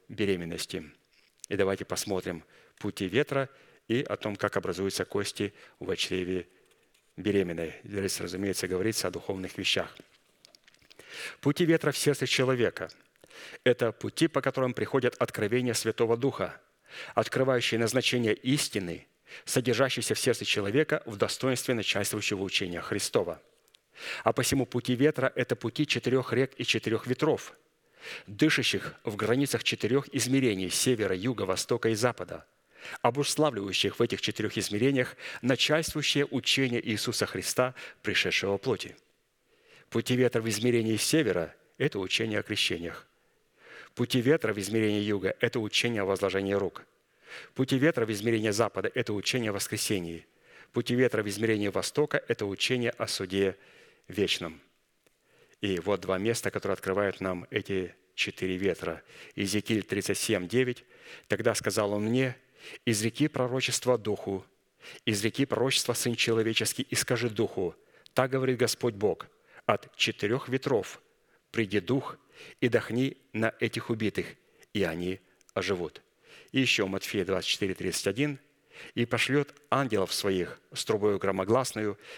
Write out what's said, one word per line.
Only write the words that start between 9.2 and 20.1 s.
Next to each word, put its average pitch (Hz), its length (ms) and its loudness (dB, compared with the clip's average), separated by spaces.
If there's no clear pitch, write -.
вещах. - 380 -2
Пути 147 240 2
ветра 160 260 4
в - 60 -2
сердце 135 300 2
человека — 123 640 2
это 120 280 4
пути, - 360 0
по 139 140 0
которым 127 340 0
приходят 120 440 0
откровения 117 540 0
Святого 113 440 2
Духа, 120 440 -2
открывающие 123 640 2
назначение 117 560 2
истины, 107 720 -2
содержащейся 123 720 2